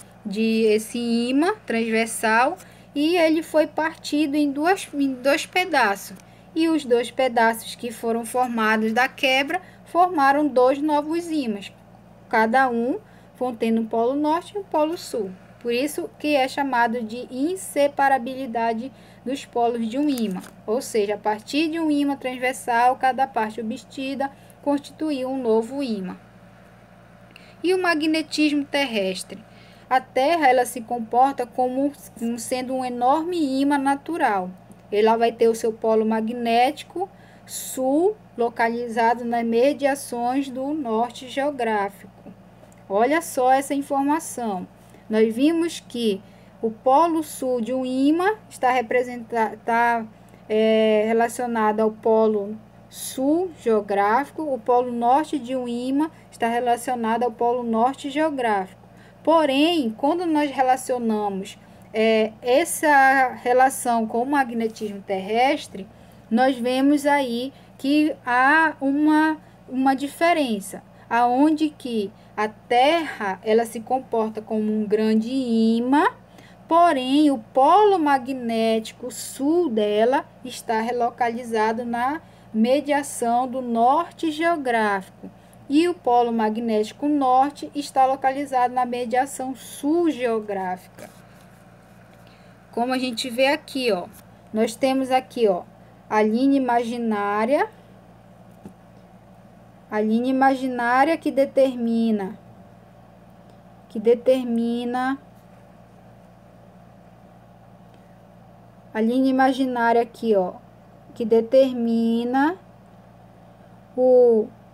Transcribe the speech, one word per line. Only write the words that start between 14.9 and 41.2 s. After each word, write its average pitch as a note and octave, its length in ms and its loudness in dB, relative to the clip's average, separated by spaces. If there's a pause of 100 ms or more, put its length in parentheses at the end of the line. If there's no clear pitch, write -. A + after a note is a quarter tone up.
sul. G#3 320 -8 (300)
Por A#3 140 -4
isso D4 360 -4 (100)
que D4 160 -2
é C4 120 2
chamado B3 540 -2
de A3+ 300 -10
inseparabilidade C4 1600 -2 (340)
dos C4+ 180 -6
polos A#3 440 -2
de A#3 100 -6
um D4 100 0
ímã. G#3+ 340 -2 (240)
Ou A3 160 -2
seja, G#3 340 -2
a - 20 -16
partir G#3+ 520 -2
de E4 100 -6
um D#4 120 0
ímã C#4+ 240 0
transversal, B3+ 800 0
cada C4 320 0
parte A3 320 -4
obtida C4+ 720 -8 (320)
constituiu C#4+ 680 -4
um C4+ 120 -6
novo A#3 420 0
ímã. F#3+ 320 -6 (1500)
E F4 100 2
o F#4 80 0
magnetismo D#4 840 0
terrestre? G#3+ 800 -4 (460)
A B3+ 100 2
Terra, C#4+ 480 2
ela B3 180 4
se A#3+ 160 -10
comporta B3 640 0
como, B3+ 460 -2 (280)
como A#3 180 -4
sendo B3+ 360 -6
um C4 120 -4
enorme C4+ 760 0
ímã C#4+ 160 2
natural. C4+ 720 -2 (420)
Ela A3 260 2
vai A#3 140 2
ter A3+ 160 2
o A3+ 80 2
seu A3+ 180 -4
polo A3 320 0
magnético A#3 1040 -2 (360)
sul, D4+ 680 -2 (220)
localizado A#3 880 0
nas A#3 180 -2
mediações C4+ 1080 0
do C4 240 -6
norte A#3 540 -4